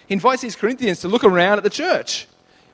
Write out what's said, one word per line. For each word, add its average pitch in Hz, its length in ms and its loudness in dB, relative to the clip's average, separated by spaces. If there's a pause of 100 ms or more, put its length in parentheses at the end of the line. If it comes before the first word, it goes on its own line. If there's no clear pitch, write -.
He 196 60 -4
invites 247 280 0
these 233 140 -10
Corinthians 226 460 -2
to 180 80 -6
look 226 140 0
around 190 340 4
at 190 60 -4
the 202 60 0
church, 277 580 -4 (460)